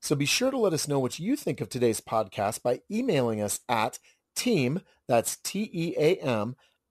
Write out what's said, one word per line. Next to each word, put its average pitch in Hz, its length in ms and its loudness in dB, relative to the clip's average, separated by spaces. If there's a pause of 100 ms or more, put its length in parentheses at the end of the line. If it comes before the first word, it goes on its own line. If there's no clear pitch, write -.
So - 120 0
be 143 120 0
sure 247 260 2
to 269 60 -4
let 208 160 2
us 147 160 -4
know 143 100 2
what 127 200 -2
you 226 180 -2
think - 240 -6
of 113 80 -6
today's 117 320 2
podcast 110 640 -2
by 123 180 0 (100)
emailing 143 500 0
us 101 280 -4
at 117 280 0 (380)
team, 165 460 2 (260)
that's 117 300 2
T - 360 -6
E 170 240 -4
A 160 200 4
M, 123 400 -2 (340)